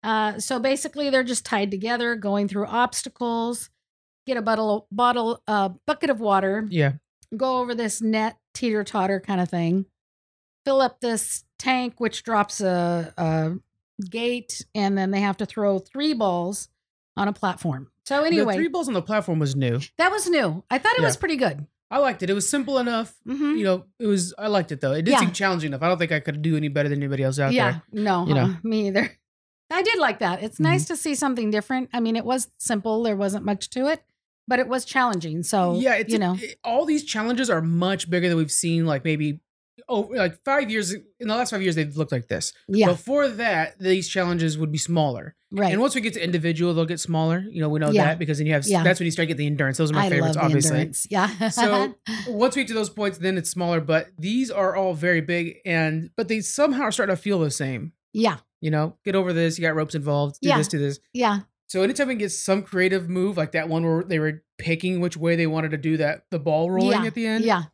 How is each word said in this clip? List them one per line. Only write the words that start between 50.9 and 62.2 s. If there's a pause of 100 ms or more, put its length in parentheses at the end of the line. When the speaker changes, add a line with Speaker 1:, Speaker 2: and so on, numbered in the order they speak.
Speaker 1:
Yeah.
<laughs>
Speaker 2:
So (340)
once
we
get
to
those
points,
then
it's
smaller,
but (100)
these
are
all
very
big,
and,
but
they
somehow
are
starting
to
feel
the
same. (200)
Speaker 1:
Yeah. (220)
Speaker 2:
You
know,
get
over
this.
You
got
ropes
involved.
Do
Speaker 1:
Yeah.
Speaker 2:
this,
do
this. (140)
Speaker 1:
Yeah. (260)
Speaker 2:
So
anytime
we
get